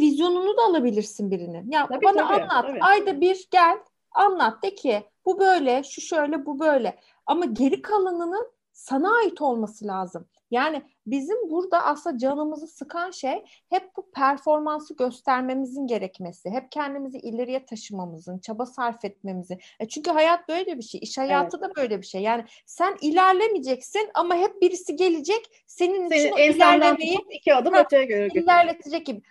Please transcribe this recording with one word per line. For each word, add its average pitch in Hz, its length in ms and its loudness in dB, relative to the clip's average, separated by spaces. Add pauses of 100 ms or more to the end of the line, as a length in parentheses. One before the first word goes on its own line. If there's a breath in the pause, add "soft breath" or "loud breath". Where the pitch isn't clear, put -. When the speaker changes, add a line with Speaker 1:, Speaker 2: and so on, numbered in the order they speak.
Speaker 1:
vizyonunu 359 560 2
da 523 60 4
alabilirsin 233 680 0
birinin. 175 400 -6
Ya 294 160 2
Speaker 2:
Tabii, 262 180 -2
Speaker 1:
bana 403 240 4
Speaker 2:
tabii, 403 140 2
Speaker 1:
anlat, 262 240 0
Speaker 2:
tabii. 269 140 -8
Speaker 1:
ayda 381 400 4
bir 370 300 0
gel, 359 280 6 (320)
anlat 359 520 2
de 392 120 -4
ki 214 280 -2 (220)
bu 370 160 0
böyle, 285 420 4
şu - 180 -16
şöyle, 302 460 -2
bu 285 120 -8
böyle. 277 400 0 (280 soft breath)
Ama 349 180 0
geri 269 380 0
kalanının 370 720 -4 (200)
sana 330 460 -2
ait 381 240 -2
olması 226 440 -4
lazım. 185 420 -8 (220)
Yani 277 320 -2 (240 soft breath)
bizim 311 440 -4
burada 349 340 0
aslında 294 340 -2
canımızı 294 480 -4
sıkan 339 440 -10
şey 311 340 -8 (240 soft breath)
hep 370 280 -4
bu - 140 -14
performansı 302 840 -2
göstermemizin 262 920 -4
gerekmesi, 190 640 -8
hep 262 220 -8
kendimizi 277 460 -8
ileriye 247 480 -8
taşımamızın, 180 720 -12
çaba 220 280 -10
sarf 240 380 -8
etmemizin. 185 560 -12 (200 soft breath)
E 220 80 -8
çünkü 302 220 -6
hayat 339 380 2
böyle 339 300 -6
bir 233 40 -14
şey, - 180 -16
iş - 180 -10
hayatı 277 420 -2
Speaker 2:
Evet. 381 100 -8
Speaker 1:
da 392 60 -16
böyle 220 240 -4
bir 202 60 -18
şey. 190 160 -8
Yani 226 220 -2 (220 soft breath)
sen 381 340 -2
ilerlemeyeceksin 370 1120 0
ama 349 200 0
hep 381 280 0
birisi 349 340 0
gelecek, 349 720 -2
senin 359 420 -2
Speaker 2:
Senin 320 120 2
Speaker 1:
için 294 120 2
o 392 60 2
Speaker 2:
ensenden 320 380 8
Speaker 1:
ilerlemeyi 311 400 2
Speaker 2:
tutup - 180 -8
iki 294 200 4
adım 262 200 2
Speaker 1:
Ha, 370 60 10
Speaker 2:
öteye 269 240 4
göre 214 180 0
götürecek. 262 220 0
Speaker 1:
ilerletecek 339 640 2
gibi. 220 240 -10